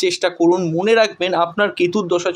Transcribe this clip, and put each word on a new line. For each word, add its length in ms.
চেষ্টা 260
করুন। 220
মনে 240
রাখবেন 300
আপনার 240
কেতুর 340
দশা 240